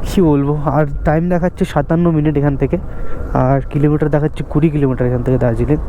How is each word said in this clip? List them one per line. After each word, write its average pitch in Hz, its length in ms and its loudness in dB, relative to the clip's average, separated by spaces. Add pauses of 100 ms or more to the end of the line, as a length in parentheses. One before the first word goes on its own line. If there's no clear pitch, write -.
কি - 140 0 (100)
বলবো। 143 240 2 (220)
আর 151 80 2 (240)
টাইম 160 160 0 (100)
দেখাচ্ছে 175 300 -2 (100)
সাতান্ন 160 320 0 (120)
মিনিট 151 200 0
এখান 143 240 0
থেকে, 139 160 0 (640)
আর 131 180 2 (120)
কিলোমিটার 151 440 2
দেখাচ্ছে 151 260 -2 (100)
কুড়ি 147 220 2
কিলোমিটার 131 360 0
এখান 123 160 0
থেকে 127 180 2
দার্জিলিং। 120 460 0